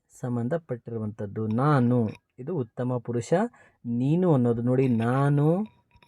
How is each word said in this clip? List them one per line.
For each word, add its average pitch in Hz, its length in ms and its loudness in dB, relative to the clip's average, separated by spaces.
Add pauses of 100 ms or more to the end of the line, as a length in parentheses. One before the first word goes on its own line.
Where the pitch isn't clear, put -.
(200)
ಸಂಬಂಧಪಟ್ಟಿರುವಂಥದ್ದು. 117 1300 -6
"ನಾನು" 123 640 2 (300)
ಇದು 156 180 -6
ಉತ್ತಮ 123 400 -4
ಪುರುಷ, 117 360 -4 (520)
"ನೀನು" 147 480 2
ಅನ್ನೋದು 120 280 2
ನೋಡಿ, 127 260 2
"ನಾನು" 143 800 2 (420)